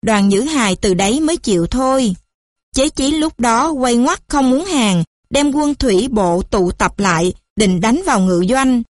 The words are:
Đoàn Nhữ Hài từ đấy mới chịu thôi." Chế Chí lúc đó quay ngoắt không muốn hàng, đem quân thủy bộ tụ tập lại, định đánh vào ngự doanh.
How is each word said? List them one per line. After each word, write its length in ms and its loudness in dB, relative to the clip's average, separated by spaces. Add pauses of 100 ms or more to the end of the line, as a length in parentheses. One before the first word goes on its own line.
Đoàn 240 2
Nhữ 120 2
Hài 340 0
từ 180 -2
đấy 260 0
mới 180 -2
chịu 300 -2
thôi." 480 0 (600)
Chế 140 2
Chí 220 -2
lúc 280 -2
đó 320 0
quay 240 0
ngoắt 320 0
không 220 0
muốn 160 0
hàng, 380 0 (260)
đem 220 0
quân 240 0
thủy 360 0
bộ 300 0
tụ 300 -2
tập 280 -4
lại, 340 0 (220)
định 260 0
đánh 240 2
vào 140 0
ngự 300 2
doanh. 400 2